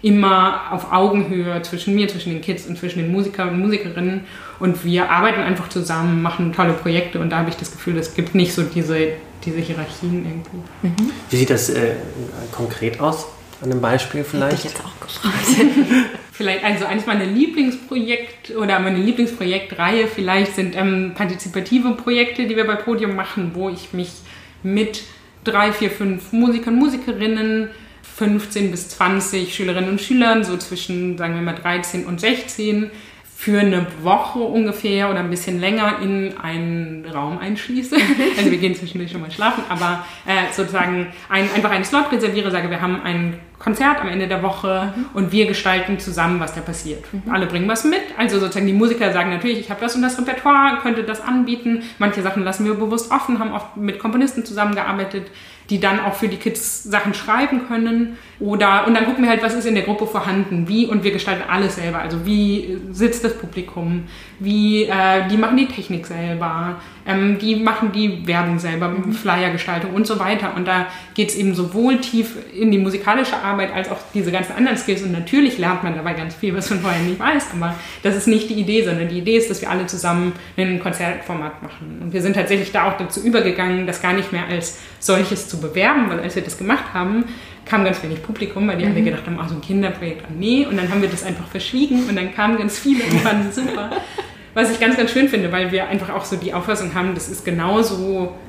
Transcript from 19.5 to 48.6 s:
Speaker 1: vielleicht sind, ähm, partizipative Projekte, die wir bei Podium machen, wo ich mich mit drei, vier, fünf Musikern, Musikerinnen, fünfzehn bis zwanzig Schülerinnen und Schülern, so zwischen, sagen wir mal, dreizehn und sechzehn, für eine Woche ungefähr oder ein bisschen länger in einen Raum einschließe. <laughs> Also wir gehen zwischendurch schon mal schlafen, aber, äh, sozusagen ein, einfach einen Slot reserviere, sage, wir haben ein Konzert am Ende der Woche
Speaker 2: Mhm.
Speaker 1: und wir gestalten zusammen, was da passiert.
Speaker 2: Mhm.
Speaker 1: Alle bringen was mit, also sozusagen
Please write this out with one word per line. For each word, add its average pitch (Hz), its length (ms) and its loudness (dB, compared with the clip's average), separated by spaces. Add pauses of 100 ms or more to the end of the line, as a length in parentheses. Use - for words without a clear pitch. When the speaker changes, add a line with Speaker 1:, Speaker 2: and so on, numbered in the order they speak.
Speaker 1:
vielleicht 196 480 0
sind, 185 200 -2
ähm, 185 380 2
partizipative 190 760 0
Projekte, 240 560 0
die 220 80 0
wir 220 100 2
bei 214 80 2
Podium 208 400 0
machen, 190 400 -4
wo 185 140 -4
ich 175 240 -10
mich 180 180 -4 (540)
mit 208 400 0 (400)
drei, 214 260 4
vier, 208 200 0
fünf 190 420 -2
Musikern, 233 420 2
Musikerinnen, 220 960 0 (340)
fünfzehn 208 680 0
bis 170 160 -8
zwanzig 190 680 0
Schülerinnen 185 360 -2
und 202 100 0
Schülern, 233 420 4
so 180 140 -2
zwischen, 180 640 -4
sagen 170 180 -2
wir 170 60 -2
mal, 170 120 -2
dreizehn 180 500 -2
und 175 160 -4
sechzehn, 214 680 0 (460)
für 208 240 2
eine 185 260 4 (160)
Woche 196 360 2
ungefähr 208 720 0
oder 185 100 0
ein 175 100 -2
bisschen 175 300 -4
länger 208 420 2
in 196 400 0
einen 165 600 -4 (100)
Raum 151 240 -4
einschließe. 247 560 -4 (240)
<laughs> 269 200 2
Also 202 120 4
wir 175 80 2
gehen 180 160 2
zwischendurch 175 380 -8
schon 175 80 -8
mal 160 100 -8
schlafen, 226 380 0
aber, 175 360 -2 (220)
äh, 185 260 2
sozusagen 180 560 0 (200)
ein, 196 260 2
einfach 208 160 4
einen 190 140 2
Slot 285 260 2
reserviere, 202 400 0
sage, 175 200 0
wir 170 100 -4
haben 185 240 0
ein 170 300 0 (240)
Konzert 269 420 2
am 202 80 -4
Ende 185 200 -2
der 185 140 0
Woche 190 520 -2
Speaker 2:
Mhm. 247 100 -4 (100)
Speaker 1:
und 185 180 0
wir 208 140 6
gestalten 190 520 0
zusammen, 170 420 0
was 156 140 -4
da 165 60 -6
passiert. 156 520 -8
Speaker 2:
Mhm. 202 200 -6
Speaker 1:
Alle 190 140 2
bringen 175 220 0
was 226 160 -2
mit, 359 180 2 (160)
also 202 200 2
sozusagen 190 280 0